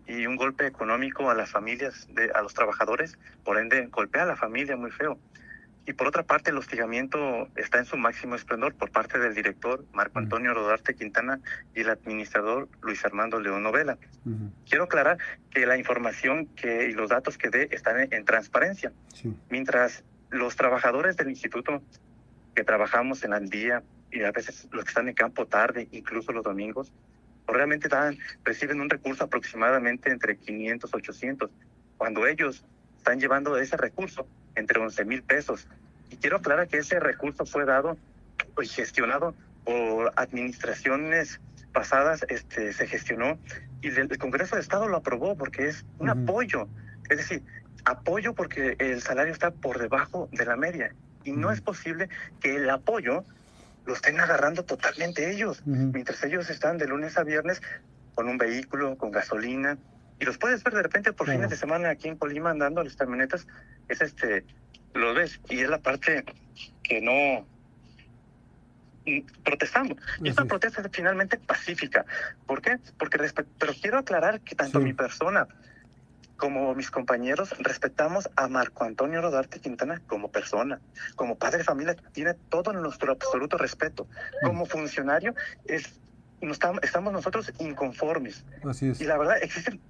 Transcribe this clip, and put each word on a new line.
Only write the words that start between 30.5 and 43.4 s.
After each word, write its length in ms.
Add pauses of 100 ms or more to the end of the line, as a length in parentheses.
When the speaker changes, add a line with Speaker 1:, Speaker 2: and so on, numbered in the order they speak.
Speaker 1:
ochocientos, 560 (460)
cuando 280
ellos 400 (340)
están 200
llevando 400
ese 180
recurso 520 (260)
entre 240
once 260
mil 200
pesos. 420 (440)
Y 60
quiero 200
aclarar 320
que 100
ese 220
recurso 440
fue 200
dado 320 (640)
y 40
gestionado 680 (300)
por 500
administraciones 1300 (320)
pasadas, 560
este, 460
se 120
gestionó 520 (420)